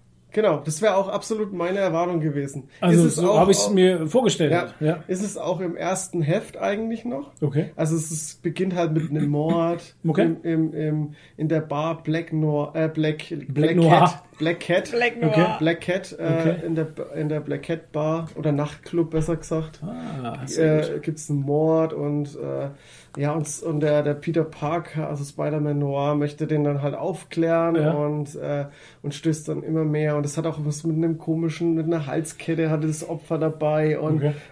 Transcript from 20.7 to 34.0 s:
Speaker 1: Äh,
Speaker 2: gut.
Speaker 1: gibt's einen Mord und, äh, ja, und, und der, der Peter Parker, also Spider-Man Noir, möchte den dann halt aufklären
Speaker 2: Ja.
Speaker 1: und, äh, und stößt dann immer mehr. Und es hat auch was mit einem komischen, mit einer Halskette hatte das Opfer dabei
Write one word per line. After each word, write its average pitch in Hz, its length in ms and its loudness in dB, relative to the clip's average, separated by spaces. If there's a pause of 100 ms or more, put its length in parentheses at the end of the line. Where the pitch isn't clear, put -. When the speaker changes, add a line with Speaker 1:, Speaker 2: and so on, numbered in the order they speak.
Speaker 1:
Äh, 147 60 -6
Speaker 2:
gut. 151 80 -6
Speaker 1:
gibt's - 260 -6
einen 143 140 0
Mord 160 500 2
und, 147 440 -4
äh, 139 340 -6 (500)
ja, 147 120 0
und, 156 140 -2 (160)
und 151 180 -2
der, 147 220 4
der 147 120 2
Peter 160 300 0
Parker, 156 640 -4
also 143 120 -6
Spider-Man 147 560 -2
Noir, 143 360 0
möchte 147 320 -2
den 151 180 2
dann 143 160 0
halt 143 140 -2
aufklären 165 840 0
Speaker 2:
Ja. 156 160 4
Speaker 1:
und, 147 440 -2
äh, 143 280 -4 (380)
und 143 120 -6
stößt 156 340 -2
dann 147 140 -4
immer 160 220 0
mehr. 151 320 0
Und 147 80 0
es 147 140 -6
hat 156 80 -2
auch 156 180 -4
was 147 200 -4
mit 160 120 0
einem 160 220 0
komischen, 165 560 0
mit 160 100 0
einer 165 220 0
Halskette 156 640 -2
hatte 156 160 0
das 156 200 -4
Opfer 160 300 -6
dabei 156 640 0